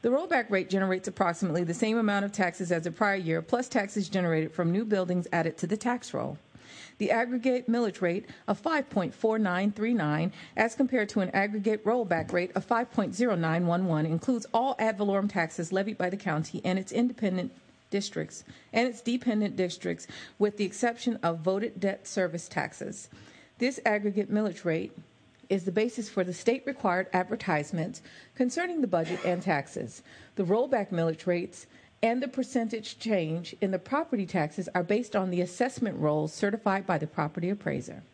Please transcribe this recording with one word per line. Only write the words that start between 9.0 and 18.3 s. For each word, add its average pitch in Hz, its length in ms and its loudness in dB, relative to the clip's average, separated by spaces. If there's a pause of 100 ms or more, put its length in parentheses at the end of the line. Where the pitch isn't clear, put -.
four 220 280 2
nine 196 320 2
three 226 220 0
nine, 160 380 2 (240)
as 226 200 2
compared 247 340 2
to 208 100 2
an 185 100 0
aggregate 208 540 0
rollback 190 480 0
rate 180 220 0
of 190 100 0
five 240 280 0
point 190 220 2
zero 226 200 4
nine 170 320 2
one 175 200 4
one, 160 200 4
includes 208 480 0
all 254 240 2
ad 220 200 2
valorem 202 300 2
taxes 170 440 -2
levied 196 260 0
by 180 120 2
the 190 60 -4
county 160 480 -2
and 185 140 2
its 190 140 -6
independent 208 580 0 (400)
districts, 202 540 -4 (300)